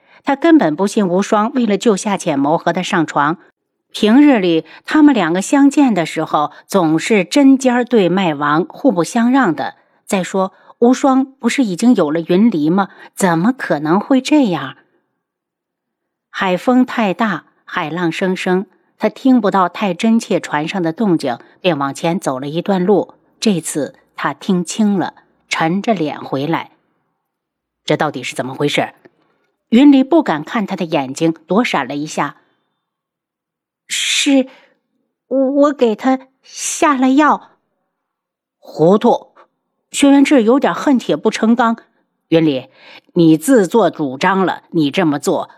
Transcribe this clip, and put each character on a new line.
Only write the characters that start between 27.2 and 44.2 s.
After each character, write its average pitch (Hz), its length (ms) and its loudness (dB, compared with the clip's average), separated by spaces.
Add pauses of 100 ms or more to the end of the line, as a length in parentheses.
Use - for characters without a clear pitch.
“这 151 100 -2
到 151 160 -2
底 127 100 -12
是 - 140 -12
怎 127 100 -6
么 131 80 -12
回 143 140 -4
事？” 127 260 -4 (760)
云 277 240 6
离 262 100 4
不 302 180 2
敢 156 220 -4
看 208 240 -6
他 196 80 -8
的 190 80 -8
眼 143 300 -4
睛， 165 200 0 (140)
躲 214 160 0
闪 143 240 -4
了 143 80 -10
一 147 100 -6
下。 151 300 -6 (1500)
“是 - 580 0 (840)
我 277 420 2
给 240 240 -2
他 262 240 -2 (240)
下 - 540 -2
了 262 140 2
药。 277 400 0 (1080)
”“糊 175 380 2
涂！” 214 300 0 (640)
轩 277 220 4
辕 277 120 6
志 262 180 4
有 247 160 2
点 180 140 0
恨 262 260 0
铁 160 160 -2
不 - 160 -2
成 226 240 0
钢。 226 220 0 (500)
“云 165 180 2
离， 131 220 -2 (460)
你 160 240 4
自 220 280 2
作 190 240 2
主 135 280 -6
张 190 280 0